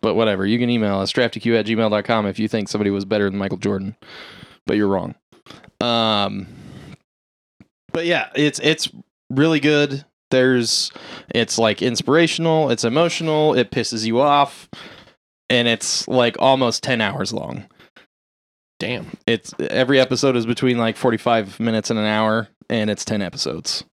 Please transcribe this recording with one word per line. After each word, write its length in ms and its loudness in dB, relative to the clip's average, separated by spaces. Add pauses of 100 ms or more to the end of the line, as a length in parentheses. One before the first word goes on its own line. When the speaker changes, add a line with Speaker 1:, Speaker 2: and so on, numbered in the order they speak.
Speaker 1:
but 140 2
whatever. 300 2
You 140 2
can 100 0
email 300 0
us, 120 -2
draftyq 480 0
at 60 -2
gmail 240 0
dot 160 0
com, 200 0
if 140 -4
you 80 0
think 220 -4
somebody 200 0
was 140 -2
better 260 0
than 80 -6
Michael 200 -4
Jordan. 400 -4 (680)
But 120 0
you're 100 2
wrong. 280 -2 (680)
Um, 680 0 (1400)
but 140 -4
yeah, 300 0
it's, 240 2
it's 280 0 (420)
really 300 4
good. 460 0 (240)
There's, 640 2 (420)
it's, 240 0
like, 240 2
inspirational, 880 2
it's 140 -2
emotional, 680 0
it 180 2
pisses 340 -4
you 140 2
off, 480 2 (840)
and 200 2
it's, 360 -2
like, 320 2
almost 460 2
ten 160 -2
hours 320 -2
long. 340 -8 (1120)
Speaker 2:
Damn. 300 -6 (180)
Speaker 1:
It's, 320 -2
every 440 2
episode 340 2
is 100 0
between, 320 0
like, 200 0
forty-five 640 0
minutes 280 0
and 80 0
an 80 -2
hour, 440 0 (200)
and 200 -2
it's 160 -6
ten 160 -4
episodes. 720 -8